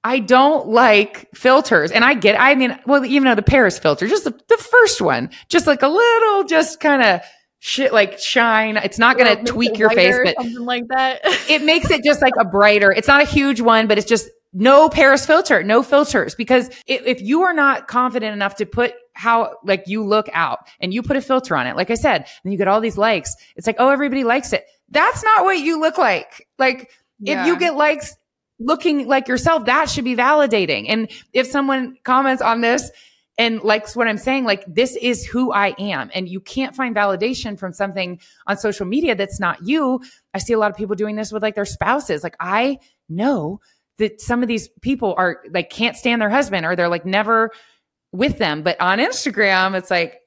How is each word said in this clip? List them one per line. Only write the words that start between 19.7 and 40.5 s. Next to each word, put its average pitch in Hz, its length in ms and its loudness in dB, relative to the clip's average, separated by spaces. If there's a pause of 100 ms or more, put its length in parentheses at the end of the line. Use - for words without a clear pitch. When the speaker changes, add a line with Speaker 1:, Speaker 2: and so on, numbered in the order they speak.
Speaker 1:
you 214 180 -6
look 214 260 0
out 156 280 -2 (200)
and 185 140 -6
you 240 100 -4
put 269 140 -2
a 262 40 -2
filter 262 360 -2
on 123 100 -2
it, - 80 -8
like 190 160 -4
I 233 40 0
said, 214 320 0 (160)
then 196 100 -6
you 190 40 -4
get 190 120 0
all 208 100 2
these 220 180 -4
likes. 208 380 -2 (220)
It's 170 100 -6
like, 220 120 -2
"Oh, 254 100 4
everybody 269 340 0
likes 240 300 -2
it." - 120 -4 (240)
That's 381 340 0
not 440 200 4
what 381 160 2
you 311 220 -2
look 320 160 0
like. - 500 -2 (100)
Like, 262 340 -2 (340)
if 311 200 -2
you 339 80 2
Speaker 2:
Yeah. 302 60 -4
Speaker 1:
get 339 160 -2
likes 302 400 0 (440)
looking 285 480 -2
like 262 200 0
yourself, 262 380 0
that 285 240 0
should 262 140 -6
be 247 120 -4
validating. 220 720 0
And 220 220 -4 (220)
if 254 120 0
someone 269 580 -4
comments 262 380 0
on 226 200 0
this 240 280 -2 (480)
and 226 240 -2
likes 214 340 -2
what 233 120 0
I'm 214 100 -2
saying, 262 280 -4
like, 196 220 -2
this 254 280 -2
is 233 300 -4
who 247 260 -4
I 202 260 0
am. 180 380 -8
And 185 120 -6
you 185 120 -12
can't 269 360 -8
find 247 200 -6
validation 202 640 -4
from 185 120 -10
something 180 480 -8 (280)
on 196 100 -4
social 202 300 -6
media 262 260 -2
that's 196 260 -6
not 175 280 -4
you. 262 340 -2 (320)
I 196 60 -8
see 233 140 -4